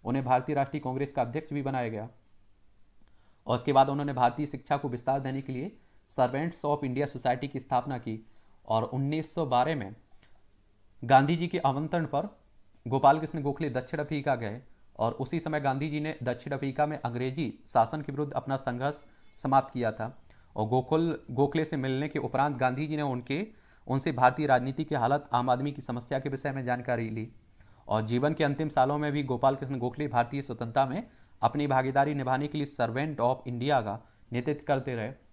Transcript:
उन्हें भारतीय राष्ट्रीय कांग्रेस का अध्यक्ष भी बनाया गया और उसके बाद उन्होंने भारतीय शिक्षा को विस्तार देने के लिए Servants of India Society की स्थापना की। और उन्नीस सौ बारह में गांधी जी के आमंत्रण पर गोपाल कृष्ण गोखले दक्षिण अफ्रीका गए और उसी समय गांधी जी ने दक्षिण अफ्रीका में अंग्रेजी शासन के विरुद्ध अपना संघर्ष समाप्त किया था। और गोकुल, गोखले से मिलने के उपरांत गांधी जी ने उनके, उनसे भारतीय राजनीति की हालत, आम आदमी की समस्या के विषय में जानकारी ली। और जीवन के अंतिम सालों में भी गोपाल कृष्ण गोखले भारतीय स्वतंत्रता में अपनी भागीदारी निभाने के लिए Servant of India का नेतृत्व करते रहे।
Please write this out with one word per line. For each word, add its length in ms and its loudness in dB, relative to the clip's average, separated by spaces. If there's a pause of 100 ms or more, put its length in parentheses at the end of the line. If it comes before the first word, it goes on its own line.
उन्हें 200 -2
भारतीय 300 2
राष्ट्रीय 260 0
कांग्रेस 320 -4
का 100 0
अध्यक्ष 300 -4
भी 100 -2
बनाया 260 -2
गया 200 -6 (1400)
और 80 2
उसके 180 -2
बाद 160 8
उन्होंने 240 -2
भारतीय 340 2
शिक्षा 300 -4
को 120 -4
विस्तार 320 -2
देने 220 -4
के 100 -8
लिए 240 -8 (420)
Servants 460 0
of 200 0
India 320 -2
Society 320 -2
की 120 -6
स्थापना 380 -2
की। 280 -8 (420)
और 140 2
उन्नीस 520 -2
सौ 120 0
बारह 300 2
में 200 -8 (1080)
गांधी 320 6
जी 120 -2
के 100 -2
आमंत्रण 460 0
पर 340 -4 (500)
गोपाल 320 6
कृष्ण 220 -6
गोखले 280 -2
दक्षिण 300 -4
अफ्रीका 340 0
गए 280 -6 (360)
और 140 2
उसी 280 -4
समय 200 -2
गांधी 300 0
जी 100 -2
ने 220 -6
दक्षिण 300 -4
अफ्रीका 340 -2
में 120 -6
अंग्रेजी 680 -4
शासन 360 2
के 100 -8
विरुद्ध 200 -4
अपना 240 -2
संघर्ष 460 -4 (340)
समाप्त 380 2
किया 180 0
था। 300 -8 (340)
और 120 0
गोकुल, 640 2
गोखले 340 2
से 120 -4
मिलने 320 0
के 100 -4
उपरांत 380 0
गांधी 300 0
जी 100 -2
ने 60 0
उनके, 440 -2 (400)
उनसे 260 0
भारतीय 340 4
राजनीति 380 2
की 100 -4
हालत, 380 2
आम 180 2
आदमी 220 2
की 100 -12
समस्या 360 -6
के 100 -4
विषय 240 -4
में 120 -6
जानकारी 460 -2
ली। 220 -6 (560)
और 140 2
जीवन 320 2
के 100 2
अंतिम 240 0
सालों 300 4
में 140 0
भी 100 0
गोपाल 340 2
कृष्ण 220 -6
गोखले 300 -4
भारतीय 340 0
स्वतंत्रता 440 0
में 240 -6 (320)
अपनी 240 2
भागीदारी 480 2
निभाने 340 -2
के 100 -6
लिए 80 -2
Servant 540 -2
of 160 4 (120)
India 360 0
का 220 -6 (260)
नेतृत्व 360 -2
करते 260 0
रहे। 180 -4 (200)